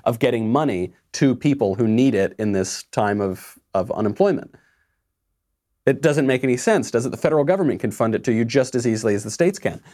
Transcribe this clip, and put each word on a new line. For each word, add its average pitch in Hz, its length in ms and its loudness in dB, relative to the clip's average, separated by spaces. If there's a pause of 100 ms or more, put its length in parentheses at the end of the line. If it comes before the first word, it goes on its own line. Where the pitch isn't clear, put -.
of 117 160 0
getting 117 320 2
money 117 400 0 (220)
to 131 200 4
people 123 400 0
who 113 140 0
need 120 260 2
it 98 240 -2
in 107 140 -2
this 95 400 -4
time 104 280 -2
of, 95 380 -6 (160)
of 95 160 -2
unemployment?" 107 640 -2 (1300)
It 135 160 0
doesn't 147 260 2
make 131 160 0
any 127 120 0
sense, 160 360 0
does 117 120 0
it? 135 60 -4
The - 60 -10
federal 151 260 2
government 156 380 0
can 107 100 -4
fund 110 240 0
it 104 80 -2
to 123 100 0
you 113 120 2
just 127 320 0
as 123 100 0
easily 110 300 0
as 101 80 -6
the 110 80 -10
states 180 260 -2
can. - 240 -6 (120)